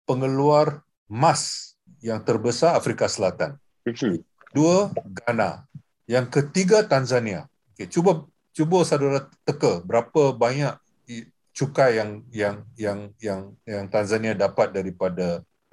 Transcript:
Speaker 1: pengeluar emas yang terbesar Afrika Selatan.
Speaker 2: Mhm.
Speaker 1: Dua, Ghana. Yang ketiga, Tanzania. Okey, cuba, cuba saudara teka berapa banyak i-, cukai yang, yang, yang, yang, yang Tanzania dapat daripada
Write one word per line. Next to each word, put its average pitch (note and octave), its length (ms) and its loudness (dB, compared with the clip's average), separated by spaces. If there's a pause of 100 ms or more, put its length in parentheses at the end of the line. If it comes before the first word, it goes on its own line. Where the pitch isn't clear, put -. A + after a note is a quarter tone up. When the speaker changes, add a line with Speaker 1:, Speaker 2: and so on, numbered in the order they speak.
Speaker 1:
pengeluar C#3+ 720 2 (300)
emas - 640 0 (260)
yang A2+ 220 -4
terbesar A#2+ 560 2
Afrika A#2 320 -2
Selatan. F#2 500 -4 (240)
Speaker 2:
Mhm. A#2 380 -2 (320)
Speaker 1:
Dua, F3 400 4
Ghana. G2 720 -4 (380)
Yang B2 220 0 (140)
ketiga, F#3 460 2
Tanzania. A#2+ 640 0 (260)
Okey, F#2 160 -12
cuba, E3+ 320 2 (320)
cuba E3 320 2
saudara C#3 400 0 (160)
teka A#2+ 400 0
berapa A#2 480 2
banyak B2 480 -2 (320)
i-, A#2 160 -14 (240)
cukai C3+ 480 2
yang, G#2 320 -6
yang, G#2 260 -2 (220)
yang, G2+ 200 -4 (200)
yang, G2 220 -6 (260)
yang G2+ 240 -8
Tanzania A2 480 0
dapat G2 320 2
daripada F2+ 720 -4 (300)